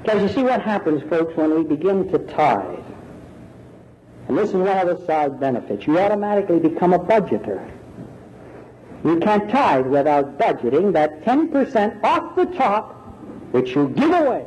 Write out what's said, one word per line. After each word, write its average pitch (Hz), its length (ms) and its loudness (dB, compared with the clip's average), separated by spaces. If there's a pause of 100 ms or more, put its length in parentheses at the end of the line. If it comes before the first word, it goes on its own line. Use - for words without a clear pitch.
Because 208 180 2
you 196 60 2
see 254 160 0
what 247 180 2
happens, 190 480 -2
folks, 165 280 0
when 156 180 2
we 160 80 2
begin 160 480 0
to 147 80 2
tithe. 110 600 0 (1500)
And 131 100 0
this 208 120 0
is 202 60 -4
one 190 220 2
of 175 220 0
the - 60 -12
side 147 340 0
benefits. 123 480 -4
You 156 100 4
automatically 202 640 2
become 180 340 2
a 175 60 4
budgeter. 175 720 0 (1300)
You 165 140 2
can't 208 300 0
tithe 165 380 2
without 143 500 2
budgeting 165 560 2
that 151 300 0
ten 285 260 2
percent 233 540 0
off 320 320 0
the 370 120 2
top 220 460 -2 (580)
which 127 240 0
you 143 140 2
give 269 220 2
away. 254 360 2